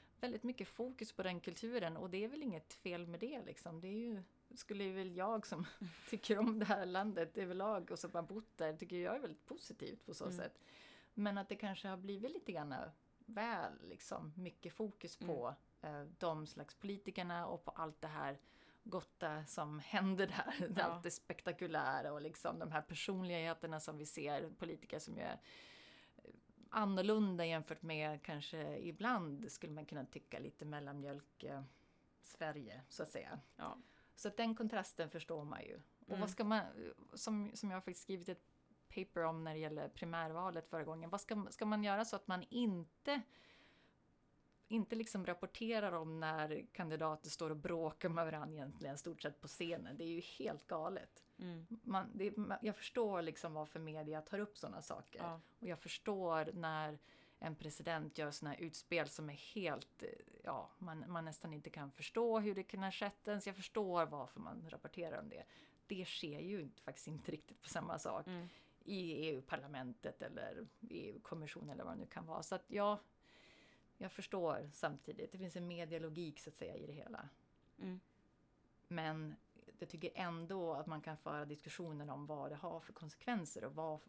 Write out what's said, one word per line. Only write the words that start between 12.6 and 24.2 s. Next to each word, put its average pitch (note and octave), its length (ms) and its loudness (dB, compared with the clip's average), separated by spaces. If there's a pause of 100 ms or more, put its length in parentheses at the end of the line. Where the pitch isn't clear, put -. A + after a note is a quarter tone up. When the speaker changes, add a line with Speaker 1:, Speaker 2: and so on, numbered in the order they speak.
Speaker 1:
väl G#3 480 2 (100)
liksom - 520 -4
mycket F3+ 380 -6
fokus G3 440 -4
på, C3 380 0 (260)
Speaker 2:
Mm. D3 200 -4
Speaker 1:
eh, C#3+ 60 -8 (100)
de D#3 300 2
slags - 280 -10
politikerna F3+ 720 -2
och E3+ 180 -2
på - 60 -2
allt D#3 300 -2
det D#3+ 60 -2
här C#3+ 320 0 (440)
gotta D#3+ 640 -2
som D3+ 340 -2
händer F#3+ 480 6
där. - 460 2
<laughs> E3+ 40 4
Speaker 2:
Ja. F#3 60 8
Speaker 1:
Allt E3+ 200 2
det F3 80 0
spektakulära D3 1040 2
och D3 80 -2
liksom D#3+ 380 0
de E3 120 0
här D#3 100 4
personligheterna E3 960 2
som D#3 180 -2
vi D3+ 80 -6
ser, D3 440 2